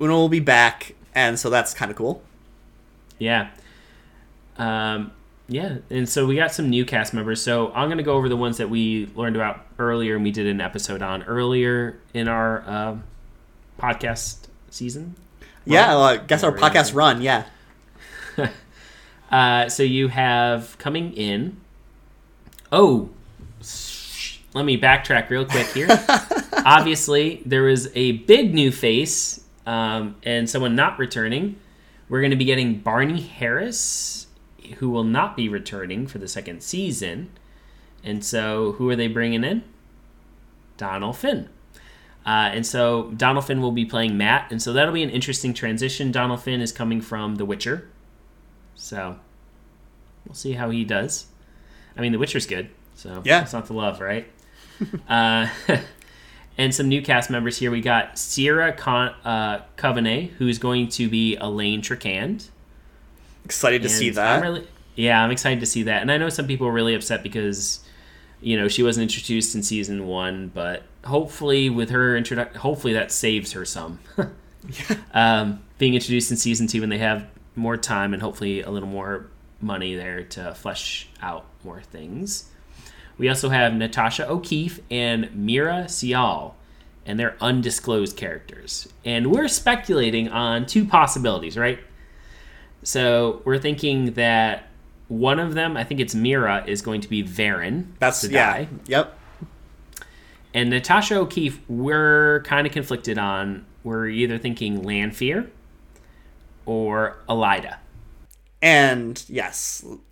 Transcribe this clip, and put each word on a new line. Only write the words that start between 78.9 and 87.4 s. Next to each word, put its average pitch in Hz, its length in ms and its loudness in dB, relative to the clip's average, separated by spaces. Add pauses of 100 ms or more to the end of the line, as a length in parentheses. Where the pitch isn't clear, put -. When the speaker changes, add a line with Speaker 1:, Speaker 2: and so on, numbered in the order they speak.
Speaker 2:
money 92 340 -6
there 90 280 -8
to 90 320 -12
flesh - 520 -8 (140)
out 87 240 -10 (200)
more 90 160 -16
things. 98 680 -12 (680)
We 123 120 0
also 131 200 0
have 123 260 4
Natasha 113 520 -2
O'Keefe 165 520 -4 (100)
and 117 460 -2
Mira 143 520 0
Sial, 123 680 -2 (500)
and 104 140 -4
they're 117 220 -2